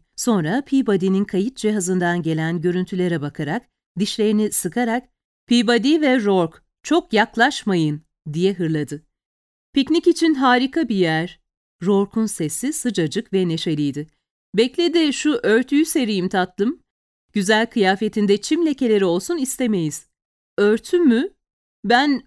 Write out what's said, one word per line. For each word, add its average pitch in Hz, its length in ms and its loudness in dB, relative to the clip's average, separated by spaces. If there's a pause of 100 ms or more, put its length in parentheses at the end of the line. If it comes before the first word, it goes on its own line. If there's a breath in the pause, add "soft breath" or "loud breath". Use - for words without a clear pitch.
(160)
Sonra 208 500 0
Peabody'nin 196 580 0
kayıt 202 320 -4
cihazından 185 640 -2
gelen 160 380 -2
görüntülere 180 600 -2
bakarak, 147 480 -8 (300)
dişlerini 214 540 0
sıkarak, 233 560 -4 (380)
"Peabody 240 540 2
ve 254 240 2
Rourke, 185 340 0 (240)
çok 339 300 -2
yaklaşmayın," 196 920 0 (300)
diye 180 200 2
hırladı. 156 500 -4 (680)
"Piknik 302 340 0
için 330 280 4
harika 262 540 2
bir 220 80 -2
yer." 165 440 0 (440)
Rourke'un 202 420 0
sesi 202 460 -6
sıcacık - 600 -4
ve 185 160 0
neşeliydi. 147 580 -4 (480)
"Bekle 254 400 0
de 311 180 2
şu - 300 -2
örtüyü 254 420 2
sereyim 214 440 -2
tatlım. 196 540 -2 (500)
Güzel 214 380 0
kıyafetinde 202 640 0
çim 320 300 0
lekeleri 233 380 2
olsun 185 320 0
istemeyiz." 220 720 -4 (520)
"Örtü 214 400 2
mü? 285 300 4 (560)
Ben 254 420 2